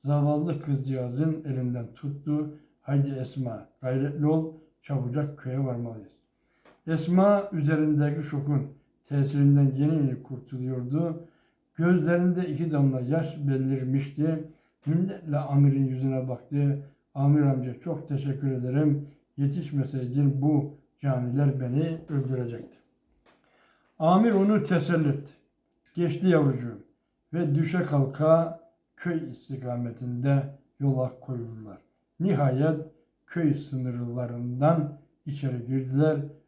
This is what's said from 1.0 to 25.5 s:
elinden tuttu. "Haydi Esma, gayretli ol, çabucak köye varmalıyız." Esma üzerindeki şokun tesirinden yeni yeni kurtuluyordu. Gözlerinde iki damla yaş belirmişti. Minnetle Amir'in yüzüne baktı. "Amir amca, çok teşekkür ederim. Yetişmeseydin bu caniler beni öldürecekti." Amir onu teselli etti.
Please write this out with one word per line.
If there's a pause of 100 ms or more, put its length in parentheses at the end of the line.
elinden
tuttu. (260)
"Haydi
Esma, (140)
gayretli
ol, (280)
çabucak
köye
varmalıyız." (760)
Esma
üzerindeki
şokun (420)
tesirinden
yeni
yeni
kurtuluyordu. (480)
Gözlerinde
iki
damla
yaş (100)
belirmişti. (420)
Minnetle
Amir'in
yüzüne
baktı. (360)
"Amir
amca,
çok
teşekkür
ederim. (300)
Yetişmeseydin
bu (260)
caniler
beni (120)
öldürecekti." (1200)
Amir
onu
teselli
etti. (640)